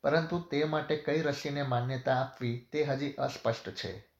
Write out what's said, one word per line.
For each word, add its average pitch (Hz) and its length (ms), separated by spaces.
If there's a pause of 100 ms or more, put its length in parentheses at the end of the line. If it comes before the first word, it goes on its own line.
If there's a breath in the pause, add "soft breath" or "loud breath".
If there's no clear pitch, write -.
પરંતુ 160 380
તે 147 240
માટે 156 320
કઈ 151 260
રસીને 143 400
માન્યતા 131 540
આપવી 123 560
તે 151 120
હજી 139 280
અસ્પષ્ટ - 580
છે. 95 380 (120)